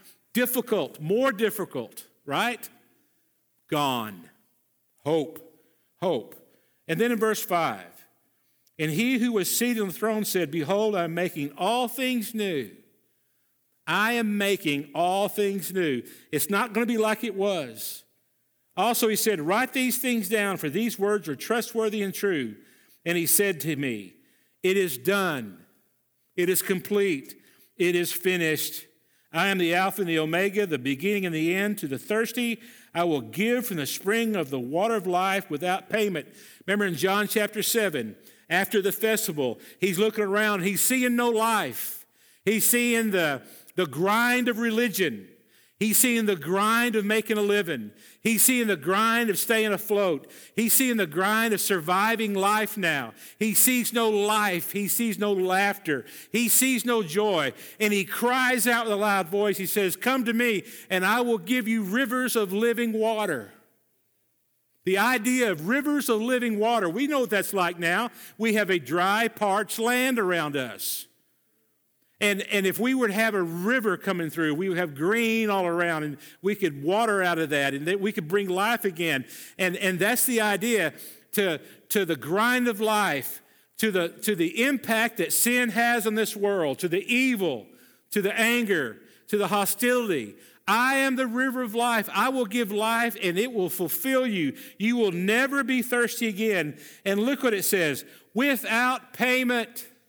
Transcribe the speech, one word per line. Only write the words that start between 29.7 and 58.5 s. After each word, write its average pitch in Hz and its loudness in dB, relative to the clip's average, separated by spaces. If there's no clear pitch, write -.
Alpha 190 0
and 175 -2
the 160 2
Omega, 185 0
the 156 -2
beginning 165 -2
and 165 -2
the 160 0
end. 202 0
To 170 -6
the 135 -6
thirsty, 226 -2
I 170 2
will 156 0
give 214 0
from 185 -6
the 143 -2
spring 220 -2
of 156 -2
the 139 -4
water 170 0
of 185 -4
life 190 0
without 156 -4
payment." 208 -2
Remember 202 2
in 175 -2
John 190 2
chapter 208 0
seven, 151 0
after 190 2
the 190 2
festival, 156 -2
he's 185 0
looking 214 0
around. 208 2
He's 185 0
seeing 247 2
no 240 2
life. 220 -2
He's 214 2
seeing 240 2
the, 156 0
the 180 0
grind 226 2
of 226 0
religion. 208 0
He's 208 2
seeing 233 2
the 202 0
grind 214 2
of 214 0
making 214 0
a 214 0
living. 170 0
He's 220 2
seeing 247 2
the 196 0
grind 220 0
of 175 -2
staying 220 0
afloat. 190 -2
He's 220 2
seeing 254 4
the 202 0
grind 208 0
of 190 0
surviving 202 0
life 202 0
now. 147 -2
He 214 0
sees 247 2
no 226 2
life. 208 0
He 202 -4
sees 214 -2
no 208 0
laughter. 185 0
He 226 0
sees 254 2
no 233 0
joy. 165 0
And 214 2
he 202 2
cries 247 0